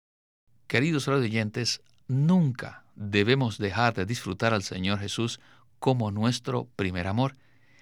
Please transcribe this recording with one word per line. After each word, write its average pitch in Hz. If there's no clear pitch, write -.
Queridos 143
radioyentes, 117
nunca 147
debemos 104
dejar 107
de 95
disfrutar 113
al 104
Señor 95
Jesús 107
como 120
nuestro 120
primer 92
amor. 123